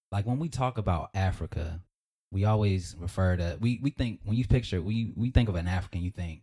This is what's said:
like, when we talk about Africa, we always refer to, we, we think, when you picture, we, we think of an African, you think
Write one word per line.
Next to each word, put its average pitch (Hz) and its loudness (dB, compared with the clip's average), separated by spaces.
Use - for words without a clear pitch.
like, 98 -2
when 123 0
we 165 -4
talk 127 -2
about 92 0
Africa, 82 -2
we 98 0
always 101 2
refer 90 2
to, 85 -2
we, 117 2
we 143 0
think, 117 -2
when 104 0
you 123 2
picture, 113 2
we, 110 -2
we 117 0
think 120 4
of 95 -2
an 85 -2
African, 90 -2
you 90 -2
think 82 -8